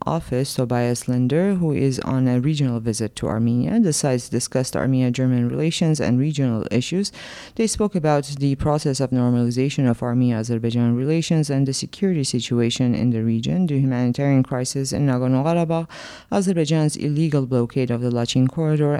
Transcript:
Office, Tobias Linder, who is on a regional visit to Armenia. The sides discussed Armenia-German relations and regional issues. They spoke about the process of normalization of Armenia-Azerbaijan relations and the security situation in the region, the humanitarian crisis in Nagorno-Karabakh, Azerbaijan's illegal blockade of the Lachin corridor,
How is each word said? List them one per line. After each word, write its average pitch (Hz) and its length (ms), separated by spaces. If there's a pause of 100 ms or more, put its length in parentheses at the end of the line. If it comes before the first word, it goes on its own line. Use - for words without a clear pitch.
Office, 135 500
Tobias 120 540
Linder, 139 460
who 165 180
is 135 260
on 131 280
a 123 120
regional 135 400
visit 110 380
to 117 100
Armenia. 120 540
The 180 100
sides 131 380
discussed - 480
Armenia-German 127 720
relations 156 500
and 117 180
regional 135 540
issues. 175 400 (440)
They 226 120
spoke 208 260
about 147 320 (140)
the 139 160
process 147 460
of 127 80
normalization 123 800
of 117 120
Armenia-Azerbaijan 120 920
relations 156 540
and 139 180
the 135 60
security 175 500
situation 120 720
in 123 140
the 113 140
region, 131 440
the 143 100
humanitarian 131 680
crisis 127 500
in 143 120
Nagorno-Karabakh, 156 840 (420)
Azerbaijan's 160 640
illegal 147 500
blockade 123 460
of 120 80
the 123 100
Lachin 120 380
corridor, 151 520